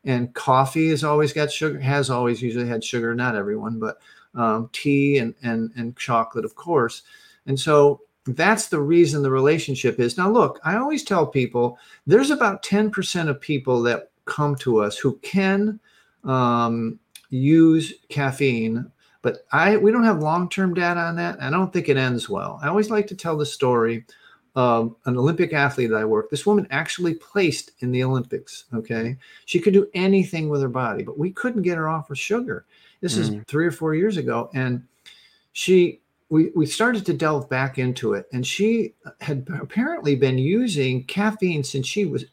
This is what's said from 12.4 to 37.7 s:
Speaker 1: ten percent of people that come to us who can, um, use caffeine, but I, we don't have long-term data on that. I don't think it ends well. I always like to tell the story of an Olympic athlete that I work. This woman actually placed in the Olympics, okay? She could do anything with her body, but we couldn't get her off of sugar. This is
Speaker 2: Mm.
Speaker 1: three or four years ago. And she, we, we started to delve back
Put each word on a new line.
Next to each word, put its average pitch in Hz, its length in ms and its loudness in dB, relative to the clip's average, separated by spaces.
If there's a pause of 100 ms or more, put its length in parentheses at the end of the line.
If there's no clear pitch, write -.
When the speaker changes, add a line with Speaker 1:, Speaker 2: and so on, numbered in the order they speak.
Speaker 1:
ten 208 260 2
percent 180 400 -2
of 131 120 -4
people 131 420 0
that 120 260 -2 (160)
come 147 320 -2
to 120 220 0
us 104 180 -2
who - 200 -2
can, 196 600 0 (440)
um, 117 760 0 (300)
use 160 640 4 (160)
caffeine, 127 840 -2 (300)
but - 300 -4
I, 180 260 4
we 202 140 6
don't 240 120 2
have 208 160 4
long-term 175 540 0
data 175 260 0
on 170 180 -4
that. 170 240 -6
I 131 100 -4
don't 185 200 0
think 170 180 -2
it 139 80 4
ends 127 300 0
well. 98 360 -6
I 143 60 -2
always 208 200 2
like 208 180 0
to 190 80 -12
tell 165 220 -4
the 151 80 -2
story 117 600 0 (500)
of 117 400 2 (100)
an 123 100 0
Olympic 165 380 0
athlete 131 380 0
that 110 60 2
I 110 80 0
work. 110 240 0
This - 160 -6
woman 202 260 2
actually 160 420 -4
placed - 680 -2
in 123 120 -4
the 123 120 0
Olympics, 131 680 -4
okay? 117 440 -6 (280)
She 175 140 -2
could 190 140 2
do 196 200 6
anything 185 560 0
with 147 120 0
her 135 80 -2
body, 117 340 -4
but - 140 -10
we 170 140 -2
couldn't 240 300 -4
get 175 160 0
her 160 100 -2
off 160 220 -4
of 139 100 -8
sugar. 233 460 -4 (340)
This 160 160 -4
is 110 160 0
Speaker 2:
Mm. 104 160 -10
Speaker 1:
three 156 180 0
or 170 60 0
four 156 240 -4
years 190 220 0
ago. 120 360 -4
And 127 300 -2 (720)
she, 180 480 4 (280)
we, 160 260 4
we 160 100 4
started 226 400 0
to 175 80 0
delve 147 340 -2
back 131 300 -2